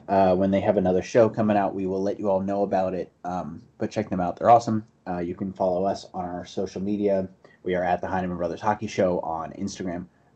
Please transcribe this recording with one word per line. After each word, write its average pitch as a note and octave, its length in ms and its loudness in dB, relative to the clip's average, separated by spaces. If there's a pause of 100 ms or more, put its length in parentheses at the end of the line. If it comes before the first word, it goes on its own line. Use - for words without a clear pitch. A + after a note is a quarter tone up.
Uh, G2 260 4
when G2 160 2
they G2 100 2
have G2+ 160 6
another F#2 260 4
show A2+ 260 4
coming G#2+ 280 2
out, G2 160 2
we F#2+ 140 -4
will F#2+ 160 -2
let G2+ 160 -2
you G#2 100 -4
all F#2+ 120 2
know G2+ 240 0
about F#2 300 0
it. F2 180 -6 (100)
Um, E2+ 400 -8 (160)
but G#2+ 140 -4
check G#2 180 -4
them G#2 80 -4
out. F2 180 -2
They're G#2 140 4
awesome. A2+ 340 4 (220)
Uh, F2+ 120 -6
you F2 180 -6
can F#2+ 160 -6
follow F#2 320 -2
us - 280 -4
on F#2 120 -8
our F2 200 -10
social - 380 -8
media. G2 460 0 (340)
We F2+ 140 -2
are F2+ 80 -2
at F2+ 160 -2
the F#2 80 -8
Heineman F#2 300 -4
Brothers E2+ 220 -6
Hockey G#2 280 -2
Show F2+ 320 0
on D#2+ 320 -6
Instagram, G2 540 -8 (300)